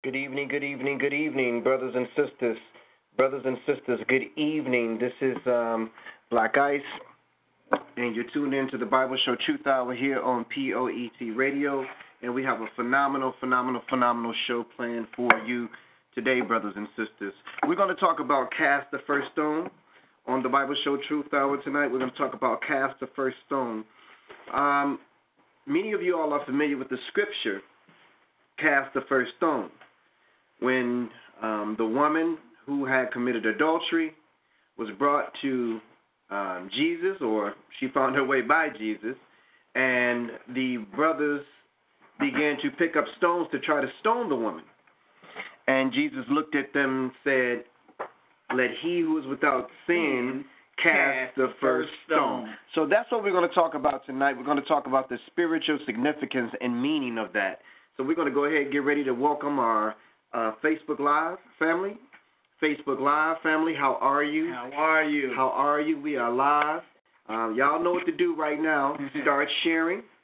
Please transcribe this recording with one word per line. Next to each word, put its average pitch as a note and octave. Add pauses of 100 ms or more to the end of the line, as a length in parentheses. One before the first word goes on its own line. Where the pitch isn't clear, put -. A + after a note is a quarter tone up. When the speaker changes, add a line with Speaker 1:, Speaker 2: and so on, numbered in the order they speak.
Speaker 1:
Good C3+
evening, C#3
good C#3+
evening, C#3
good C#3
evening, C3
brothers C3
and B2
sisters. A#2+ (600)
Brothers C3
and B2+
sisters, C3
good C3 (120)
evening. C3
This A#2+
is, C3
um, A#2 (380)
Black A2+
Ice, C#3+ (1120)
and A#2+
you're A#2
tuned C#3+
in C3+
to C3
the A#2
Bible C3
Show B2 (100)
Truth C#3+
Hour B2+
here C3+
on A#2+
P C3+
O B2
E A#2+
T A2+
Radio. C#3 (360)
And B2
we C3
have A#2
a G#2+
phenomenal, C3+
phenomenal, B2+
phenomenal A#2+ (140)
show A#2+ (100)
planned A#2
for B2 (160)
you A#2+ (460)
today, B2+
brothers G#2
and G#2 (100)
sisters. G#2 (340)
We're E3+
gonna G3
talk E3
about C3+
Cast C#3
the C3+
First C#3
Stone D#3 (580)
on B2+
the B2+
Bible C#3
Show C#3 (100)
Truth D3
Hour C#3
tonight. C#3+
We're B2+
gonna B2+
talk C3
about A#2
Cast C3+
the B2+
First C3
Stone. A#2+ (680)
Um, C#3+ (680)
many F#3
of F3+
you F3+
all D3+
are C#3+
familiar C#3+
with C3
the B2+ (120)
scripture, A#2+ (960)
Cast C#3
the C3+
First B2+
Stone. C3 (880)
When, B2 (320)
um, G#2+
the A2+
woman D#3 (280)
who C#3+
had C3
committed B2
adultery D#3+ (640)
was A2+
brought C#3+
to, A#2+ (480)
um, G2
Jesus, E3+
or G#2+ (260)
she C3
found C3
her C#3
way C3
by D3
Jesus, A2 (580)
and B2 (180)
the B2+
brothers C#3+ (760)
began C#3+
to C#3+
pick E3
up D3 (120)
stones F3
to D3
try D3
to B2+
stone A#3
the C#3
woman. G2 (1040)
And C3
Jesus C3
looked D3+
at C3+
them C3+
and B2+ (140)
said, B2+ (880)
"Let B2
he E3+
who D#3+
is C3+
without C3+ (180)
sin C3+
Speaker 2:
Sin - (320)
Speaker 1:
cast -
Speaker 2:
cast C3+
Speaker 1:
the C3
Speaker 2:
the -
Speaker 1:
first -
Speaker 2:
first C3+ (140)
Speaker 1:
stone." C3
Speaker 2:
stone. A2 (180)
Speaker 1:
So D#3
that's G#3
what A3
we're G3+
gonna C4
talk E3
about C#3
tonight. C3+
We're B2
gonna C#3+
talk C#3+
about C3
the B2 (100)
spiritual D#3+
significance B2+
and A#2+
meaning C3
of G#2+
that. G2 (360)
So C3
we're D#3
gonna D3+
go C#3+
ahead D3+
and C3+
get C#3+
ready C#3+
to C3
welcome C#3+
our, A2 (380)
uh, A2+ (100)
Facebook D#3
Live D#3 (200)
family. F3+ (640)
Facebook C#3+
Live D#3
family, D#3+
how C#3
are C#3
you? D#3
Speaker 2:
How B2
are D#3
you? D3
Speaker 1:
How C3
are D3
you? D#3
We D3
are A#2+
live. D3 (440)
Um, A2
y'all C#3+
know F3
what F3
to E3
do E3+
right D3+
now. D3 (120)
Speaker 2:
<laughs> C#3
Speaker 1:
Start C#3+ (140)
sharing. E3 (200)